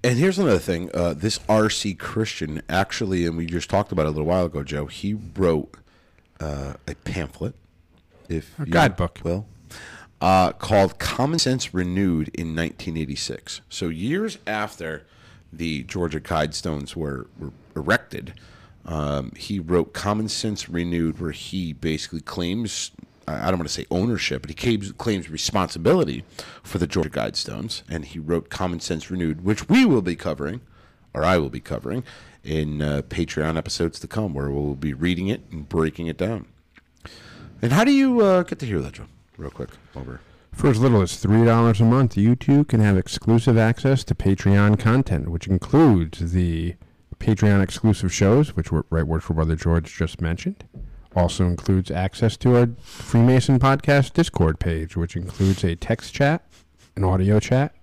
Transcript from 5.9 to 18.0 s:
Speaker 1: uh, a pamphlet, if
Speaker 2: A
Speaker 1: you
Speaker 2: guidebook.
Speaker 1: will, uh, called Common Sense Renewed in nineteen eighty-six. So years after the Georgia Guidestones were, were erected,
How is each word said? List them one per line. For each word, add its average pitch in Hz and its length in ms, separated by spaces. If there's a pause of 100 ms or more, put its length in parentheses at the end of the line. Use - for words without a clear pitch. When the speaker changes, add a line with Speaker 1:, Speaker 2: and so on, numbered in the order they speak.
Speaker 1:
uh, 71 340 (140)
a 71 80
pamphlet, 87 580 (760)
if 80 320
Speaker 2:
A 143 60
Speaker 1:
you 82 60
Speaker 2:
guidebook. 92 520
Speaker 1:
will, 87 220 (760)
uh, 92 340
called 98 440
Common 147 400
Sense 127 340
Renewed 90 580
in 82 260
nineteen 82 420
eighty-six. - 720
So 90 200
years 139 580
after 101 580 (480)
the 80 300
Georgia 80 360
Guidestones 76 760
were, 71 320 (100)
were 71 140 (240)
erected, - 580 (540)